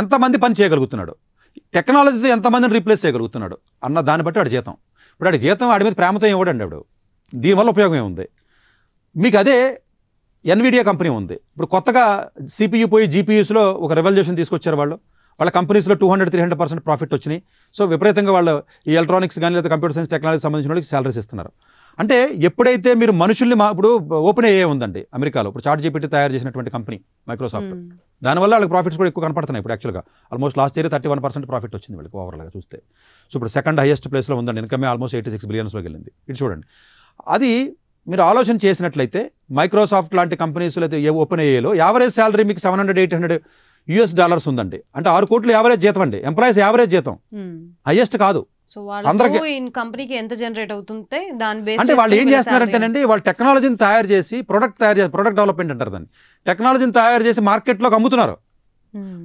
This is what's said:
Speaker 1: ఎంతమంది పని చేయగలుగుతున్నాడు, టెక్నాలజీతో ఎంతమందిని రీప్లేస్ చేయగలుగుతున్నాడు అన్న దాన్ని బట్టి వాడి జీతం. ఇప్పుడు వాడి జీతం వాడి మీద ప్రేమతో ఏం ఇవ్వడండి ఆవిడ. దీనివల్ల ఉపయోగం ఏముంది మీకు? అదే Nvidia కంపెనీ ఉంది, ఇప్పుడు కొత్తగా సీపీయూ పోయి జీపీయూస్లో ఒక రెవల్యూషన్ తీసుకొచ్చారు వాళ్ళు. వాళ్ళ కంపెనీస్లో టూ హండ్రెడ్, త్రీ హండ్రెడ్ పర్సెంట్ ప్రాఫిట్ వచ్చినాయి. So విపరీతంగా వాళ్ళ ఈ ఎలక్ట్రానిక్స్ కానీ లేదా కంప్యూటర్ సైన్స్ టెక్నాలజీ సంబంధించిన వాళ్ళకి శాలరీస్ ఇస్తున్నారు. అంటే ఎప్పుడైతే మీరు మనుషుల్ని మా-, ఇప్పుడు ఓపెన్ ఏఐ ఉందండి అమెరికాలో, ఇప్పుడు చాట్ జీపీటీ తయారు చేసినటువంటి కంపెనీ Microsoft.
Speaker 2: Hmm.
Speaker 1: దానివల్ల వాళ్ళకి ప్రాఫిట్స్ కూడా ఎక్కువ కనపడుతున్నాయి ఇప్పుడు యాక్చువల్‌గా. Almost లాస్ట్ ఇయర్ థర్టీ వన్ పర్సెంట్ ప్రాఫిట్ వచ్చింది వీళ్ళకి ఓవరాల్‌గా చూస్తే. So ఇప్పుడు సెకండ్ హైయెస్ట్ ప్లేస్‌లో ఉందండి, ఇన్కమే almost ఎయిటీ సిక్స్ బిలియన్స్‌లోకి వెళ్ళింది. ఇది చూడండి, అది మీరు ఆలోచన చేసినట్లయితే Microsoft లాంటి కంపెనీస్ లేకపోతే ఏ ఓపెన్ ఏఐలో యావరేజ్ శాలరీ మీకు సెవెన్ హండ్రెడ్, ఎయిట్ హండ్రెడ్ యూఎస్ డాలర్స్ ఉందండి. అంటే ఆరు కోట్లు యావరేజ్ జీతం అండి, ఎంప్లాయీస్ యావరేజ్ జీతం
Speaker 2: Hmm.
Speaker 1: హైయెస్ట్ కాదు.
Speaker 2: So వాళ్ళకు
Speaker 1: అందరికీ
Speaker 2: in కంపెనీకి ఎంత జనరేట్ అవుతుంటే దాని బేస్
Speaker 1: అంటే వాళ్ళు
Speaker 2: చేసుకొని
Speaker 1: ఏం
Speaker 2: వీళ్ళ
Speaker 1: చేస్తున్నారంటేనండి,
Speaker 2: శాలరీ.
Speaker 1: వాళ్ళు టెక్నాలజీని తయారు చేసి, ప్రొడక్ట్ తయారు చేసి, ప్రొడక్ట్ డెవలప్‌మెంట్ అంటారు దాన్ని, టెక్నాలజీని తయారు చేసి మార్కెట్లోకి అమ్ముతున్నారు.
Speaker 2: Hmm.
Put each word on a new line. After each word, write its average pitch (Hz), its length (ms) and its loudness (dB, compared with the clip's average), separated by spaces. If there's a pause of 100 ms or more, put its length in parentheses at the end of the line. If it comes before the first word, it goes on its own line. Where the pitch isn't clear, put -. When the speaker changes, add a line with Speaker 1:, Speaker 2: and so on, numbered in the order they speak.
Speaker 1:
ఎంతమంది 233 380 2
పని 233 200 2
చేయగలుగుతున్నాడు, 135 560 0 (580)
టెక్నాలజీతో 262 560 2
ఎంతమందిని 240 460 2
రీప్లేస్ 208 280 2
చేయగలుగుతున్నాడు 113 540 -4 (260)
అన్న 143 180 -2
దాన్ని 151 260 0
బట్టి 170 140 -4
వాడి 135 140 0
జీతం. 120 200 -6 (340)
ఇప్పుడు - 200 -2
వాడి 160 180 2
జీతం 208 220 0
వాడి 202 180 2
మీద 214 140 0
ప్రేమతో 190 260 2
ఏం 208 100 4
ఇవ్వడండి 165 300 -2
ఆవిడ. 78 120 -12 (540)
దీనివల్ల 190 380 2
ఉపయోగం 185 260 2
ఏముంది 95 300 -6 (920)
మీకు? 196 220 2
అదే 247 200 4 (880)
Nvidia 233 400 2
కంపెనీ 175 260 0
ఉంది, 98 260 -6 (140)
ఇప్పుడు 156 240 -8
కొత్తగా 240 280 2 (520)
సీపీయూ 220 320 0
పోయి 214 220 4
జీపీయూస్లో 214 540 2 (220)
ఒక 151 80 0
రెవల్యూషన్ 180 440 2
తీసుకొచ్చారు 160 400 -2
వాళ్ళు. 147 200 -2 (440)
వాళ్ళ 170 160 0
కంపెనీస్లో 190 380 2
టూ 190 140 2
హండ్రెడ్, 190 240 2
త్రీ 180 100 2
హండ్రెడ్ 175 180 -2
పర్సెంట్ 165 240 -4
ప్రాఫిట్ 156 300 -2
వచ్చినాయి. 151 260 -6 (340)
So - 120 -2
విపరీతంగా 196 460 2
వాళ్ళ 175 180 4 (360)
ఈ 151 80 0
ఎలక్ట్రానిక్స్ 170 480 0
కానీ 170 140 0
లేదా 170 160 -2
కంప్యూటర్ 156 240 -2
సైన్స్ 165 160 -6
టెక్నాలజీ 160 320 -2
సంబంధించిన 151 280 -4
వాళ్ళకి 165 180 -4
శాలరీస్ 131 280 -4
ఇస్తున్నారు. 104 320 -12 (480)
అంటే 220 180 2 (320)
ఎప్పుడైతే 240 460 2
మీరు 226 180 2
మనుషుల్ని 220 460 2
మా-, 208 120 4
ఇప్పుడు 202 200 2 (380)
ఓపెన్ 233 180 4
ఏఐ 190 180 4
ఉందండి 120 380 -4 (120)
అమెరికాలో, 131 360 -2
ఇప్పుడు 117 160 -10
చాట్ 147 160 0
జీపీటీ 156 260 -4
తయారు 143 240 0
చేసినటువంటి 127 380 -8
కంపెనీ 117 280 -10 (280)
Microsoft. 120 420 -8
Speaker 2:
Hmm. 175 140 -14 (400)
Speaker 1:
దానివల్ల 175 320 2
వాళ్ళకి 196 180 2
ప్రాఫిట్స్ 175 280 0
కూడా 185 100 2
ఎక్కువ 160 140 -6
కనపడుతున్నాయి 147 380 -6
ఇప్పుడు 113 140 -6
యాక్చువల్‌గా. 95 260 -8 (280)
Almost 127 260 -4
లాస్ట్ 139 220 0
ఇయర్ 160 120 -2
థర్టీ 147 180 -4
వన్ 139 160 -4
పర్సెంట్ 135 240 -8
ప్రాఫిట్ 117 280 -8
వచ్చింది 101 220 -16
వీళ్ళకి 80 180 -18
ఓవరాల్‌గా 85 360 -14
చూస్తే. - 260 -18 (520)
So - 60 -12
ఇప్పుడు 117 200 -6
సెకండ్ 156 260 -2
హైయెస్ట్ 143 260 0
ప్లేస్‌లో 135 280 -4
ఉందండి, 117 260 -6
ఇన్కమే 131 260 -4
almost 120 300 -6
ఎయిటీ 110 160 -8
సిక్స్ 107 160 -12
బిలియన్స్‌లోకి 107 380 -6
వెళ్ళింది. 78 240 -18 (140)
ఇది 131 140 -12
చూడండి, 90 260 -6 (600)
అది 226 260 0 (540)
మీరు 185 160 0
ఆలోచన 220 420 4
చేసినట్లయితే 165 560 -2 (300)
Microsoft 185 640 2
లాంటి 175 220 2
కంపెనీస్ 165 400 -4
లేకపోతే 160 260 -2
ఏ 151 100 2 (100)
ఓపెన్ 160 220 -2
ఏఐలో 135 260 2 (140)
యావరేజ్ 240 300 4
శాలరీ 220 300 4
మీకు 208 160 -4
సెవెన్ 190 220 0
హండ్రెడ్, 196 200 0
ఎయిట్ 180 140 0
హండ్రెడ్ 170 200 -2 (520)
యూఎస్ 180 300 2
డాలర్స్ 175 300 2
ఉందండి. 113 300 -4 (160)
అంటే 135 140 -2
ఆరు 185 180 4
కోట్లు 233 300 2
యావరేజ్ 226 260 4
జీతం 196 220 2
అండి, 107 140 -4 (100)
ఎంప్లాయీస్ 202 300 2
యావరేజ్ 214 340 4
జీతం 151 220 0 (180)
Speaker 2:
Hmm. 196 180 -12 (360)
Speaker 1:
హైయెస్ట్ 214 360 2
కాదు. 196 180 2 (300)
Speaker 2:
So - 100 -20
వాళ్ళకు 202 300 -6
Speaker 1:
అందరికీ 247 280 2 (180)
Speaker 2:
in 254 140 -8
కంపెనీకి 240 440 -10
ఎంత 226 200 -8
జనరేట్ 220 380 -8
అవుతుంటే 214 460 -10 (220)
దాని 214 220 -4
బేస్ 220 200 -2
Speaker 1:
అంటే 285 120 2
వాళ్ళు 220 200 2
Speaker 2:
చేసుకొని 214 60 6
Speaker 1:
ఏం 269 60 2
Speaker 2:
వీళ్ళ 269 100 6
Speaker 1:
చేస్తున్నారంటేనండి, 233 640 0
Speaker 2:
శాలరీ. 262 120 2
Speaker 1:
వాళ్ళు 214 160 2
టెక్నాలజీని 247 580 2
తయారు 208 280 2
చేసి, 196 300 0
ప్రొడక్ట్ 208 380 -2
తయారు 208 180 2
చేసి, 185 160 2
ప్రొడక్ట్ 202 260 0
డెవలప్‌మెంట్ 180 340 0
అంటారు 117 200 -6
దాన్ని, 85 140 -14 (380)
టెక్నాలజీని 240 540 2
తయారు 233 280 4
చేసి 226 120 2
మార్కెట్లోకి 220 580 0
అమ్ముతున్నారు. 226 360 2 (600)
Speaker 2:
Hmm. 202 100 -12 (200)